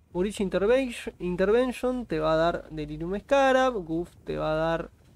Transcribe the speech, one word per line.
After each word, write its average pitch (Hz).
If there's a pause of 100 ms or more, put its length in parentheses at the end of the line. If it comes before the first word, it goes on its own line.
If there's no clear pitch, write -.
(120)
Morichi 196
Intervention, 226
Intervention 226
te 156
va 156
a -
dar 170
Delirium 156
Scarab. 262
Goof 170 (120)
te 156
va 156
a 156
dar 165 (240)